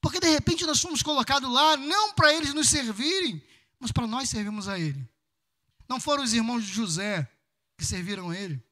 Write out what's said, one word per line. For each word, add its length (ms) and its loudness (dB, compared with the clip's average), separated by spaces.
Porque, 180 0
de 100 4
repente, 360 2
nós 140 2
fomos 220 -2
colocados 500 0
lá, 240 6
não 380 -2
pra 200 6
eles 200 -2
nos 160 2
servirem, 760 -2
mas 120 -8
pra 160 0
nós 220 -4
servirmos 380 -6
a 120 -4
Ele. 280 -4
Não 120 -4
foram 240 0
os 100 0
irmãos 300 0
de 80 -8
José 580 -2
que 80 -8
serviram 440 -6
a 80 -6
Ele. 340 -8